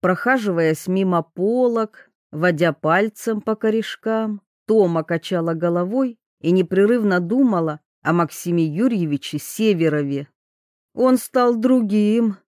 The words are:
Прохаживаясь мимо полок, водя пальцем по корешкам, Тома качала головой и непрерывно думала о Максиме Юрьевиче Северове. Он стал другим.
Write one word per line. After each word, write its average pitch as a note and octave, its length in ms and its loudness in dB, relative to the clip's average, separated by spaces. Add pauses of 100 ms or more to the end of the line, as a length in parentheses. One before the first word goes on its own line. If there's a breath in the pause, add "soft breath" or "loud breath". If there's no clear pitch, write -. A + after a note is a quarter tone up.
Прохаживаясь F3+ 840 0
мимо F#3 360 0
полок, A3+ 880 -2 (200)
водя E3 420 0
пальцем G#3 680 -2
по A3 160 -4
корешкам, A3 880 -4 (240)
Тома F3+ 360 2
качала E3 520 -4
головой F3+ 640 -2 (220)
и E3+ 120 0
непрерывно F#3+ 680 2
думала F3 600 0 (220)
о D3+ 100 0
Максиме E3+ 520 0
Юрьевиче D#3+ 760 -2
Северове. D3+ 920 -2 (680)
Он B3+ 240 2
стал B3 380 0
другим. A3 800 2 (120)